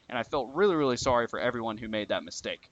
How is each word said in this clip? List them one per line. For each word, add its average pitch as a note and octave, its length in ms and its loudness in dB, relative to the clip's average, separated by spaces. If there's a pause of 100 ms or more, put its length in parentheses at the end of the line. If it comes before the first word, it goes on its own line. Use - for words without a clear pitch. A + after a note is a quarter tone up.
and B2 100 -4
I A2+ 60 0
felt C3 280 -2
really, F#3 220 4
really C3+ 220 4
sorry A#2+ 320 2
for G2 100 -6
everyone A2+ 400 -2
who A2+ 100 -10
made G#2+ 200 -2
that F#2 160 0
mistake. - 480 -10